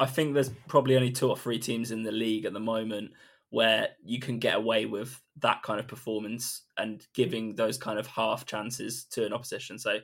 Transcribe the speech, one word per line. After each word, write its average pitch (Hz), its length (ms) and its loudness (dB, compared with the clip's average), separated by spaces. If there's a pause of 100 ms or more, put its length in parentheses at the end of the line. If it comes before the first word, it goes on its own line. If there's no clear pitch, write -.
I 135 60 6
think 151 280 0
there's 139 140 4 (180)
probably 135 300 6
only 123 160 4
two 123 160 2
or 110 80 2
three 117 240 -4
teams 113 320 -2
in 110 100 -4
the 107 80 -4
league 110 340 0
at 95 100 -4
the 104 60 -6
moment 110 520 -4 (380)
where 113 380 4 (160)
you 117 140 -2
can 123 200 -2
get 113 180 4
away 110 280 4
with 110 380 -6 (180)
that - 220 2
kind 107 160 -2
of 107 80 -6
performance 110 760 -6 (140)
and 107 380 -6
giving 110 400 0
those 110 240 0
kind 110 200 -4
of 107 100 -4
half 113 380 -2
chances 107 580 -6
to - 200 -2
an 104 80 -2
opposition. 113 460 -8
So 107 260 -2